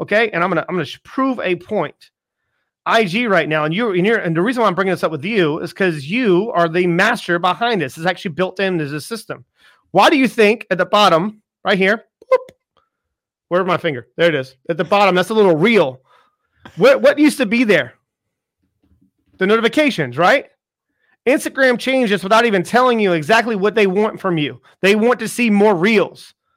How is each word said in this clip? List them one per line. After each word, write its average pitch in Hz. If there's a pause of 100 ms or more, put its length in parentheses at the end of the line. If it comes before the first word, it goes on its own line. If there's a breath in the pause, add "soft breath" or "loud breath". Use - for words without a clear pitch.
okay, 208
and 170
I'm 185
gonna, 165
I'm 175
gonna 175
sh-, -
prove 262
a 180
point. 175 (800)
I 220
G 208
right 170
now, 156
and 156
you, 226
and 180
you're, 226
and 165
the 165
reason 240
why 214
I'm 175
bringing 190
this 165
up 180
with 151
you 175
is 170
'cause 160
you 208
are 170
the 175
master 175
behind 185
this. 131
It's 165
actually 185
built 180
in 185
as 143
a 151
system. 151 (460 soft breath)
Why 202
do 339
you 262
think 214
at 185
the 180
bottom, 202 (220)
right 202
here, 190 (280)
boop, - (640)
where's 180
my 180
finger? 139 (100)
There 170
it 151
is. 131 (120)
At 170
the 175
bottom, 202
that's 185
a 226
little 196
reel. 160 (760 soft breath)
What, 240
what 277
used 294
to 254
be 233
there? 165 (1400)
The 190
notifications, 220
right? 196 (800)
Instagram 262
changed 254
this 202
without 220
even 196
telling 247
you 190
exactly 214
what 190
they 208
want 208
from 175
you. 131 (180 soft breath)
They 196
want 226
to 220
see 233
more 202
reels. 185 (220)